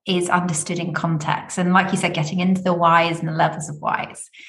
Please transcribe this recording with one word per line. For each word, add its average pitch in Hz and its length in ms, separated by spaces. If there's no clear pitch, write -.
is 180 220
understood 175 500
in 165 140
context. 156 640
And 180 160
like 185 180
you 185 60
said, 170 160
getting 165 260
into 180 220
the 180 120
whys 170 460
and 165 80
the 160 60
levels 160 360
of 151 100
whys. - 500